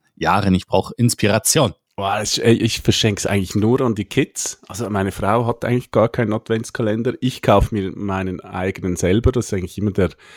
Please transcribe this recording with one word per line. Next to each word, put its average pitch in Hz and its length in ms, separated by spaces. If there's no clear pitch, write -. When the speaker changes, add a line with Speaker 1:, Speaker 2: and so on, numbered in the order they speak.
Speaker 1:
Jahren? 92 380
Ich 87 140
brauch - 280
Inspiration. 110 800
Speaker 2:
Boah, 98 220
ich, - 240
ey, 117 80
ich - 280
verschenk's - 440
eigentlich 98 300
nur 113 260
an 117 140
die 98 100
Kids. - 640
Also 107 200
meine 98 240
Frau 113 360
hat - 180
eigentlich 123 240
gar 113 200
keinen 110 220
Adventskalender. 113 880
Ich 127 200
kauf 101 300
mir 95 240
meinen 95 440
eigenen 92 580
selber. 107 340
Das 120 160
ist - 80
eigentlich 90 240
immer 104 100
der, 92 220